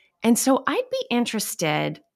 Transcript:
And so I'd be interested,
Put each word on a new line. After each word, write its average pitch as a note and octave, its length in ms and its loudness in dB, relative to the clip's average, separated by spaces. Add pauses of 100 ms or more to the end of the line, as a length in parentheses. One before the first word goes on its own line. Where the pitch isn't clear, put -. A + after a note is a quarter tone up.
(240)
And A3+ 140 6
so C4 280 2
I'd B4 260 -2
be B4+ 200 -4
interested, D#3 920 -2 (140)